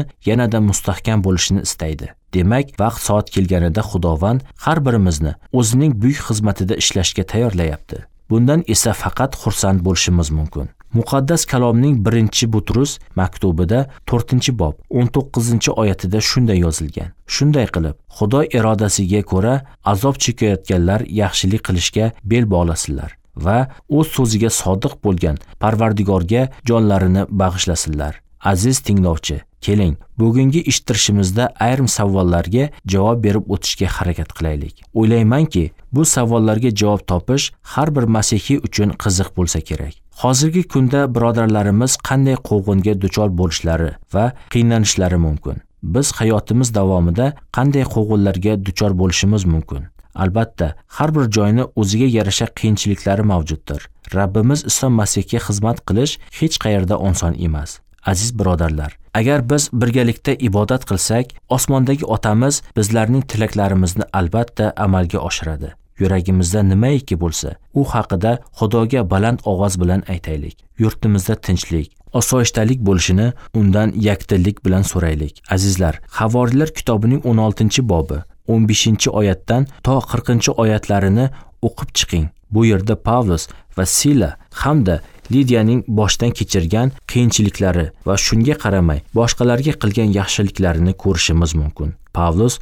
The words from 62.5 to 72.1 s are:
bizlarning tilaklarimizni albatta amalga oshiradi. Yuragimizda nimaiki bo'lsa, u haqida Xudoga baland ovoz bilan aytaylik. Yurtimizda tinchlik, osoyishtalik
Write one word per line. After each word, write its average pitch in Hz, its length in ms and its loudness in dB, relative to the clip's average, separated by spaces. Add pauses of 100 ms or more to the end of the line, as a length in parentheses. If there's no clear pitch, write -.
bizlarning 113 520 0
tilaklarimizni 98 840 0
albatta 107 640 -2
amalga 95 440 0
oshiradi. 78 540 -8 (240)
Yuragimizda 92 680 2
nimaiki 113 560 2
bo'lsa, 80 360 -4 (140)
u 139 140 0
haqida 113 540 0 (180)
Xudoga 113 480 0
baland 95 380 0
ovoz 95 380 -2
bilan 90 260 0
aytaylik. 78 520 -8 (200)
Yurtimizda 107 580 0
tinchlik, 85 560 -4 (180)
osoyishtalik 120 720 0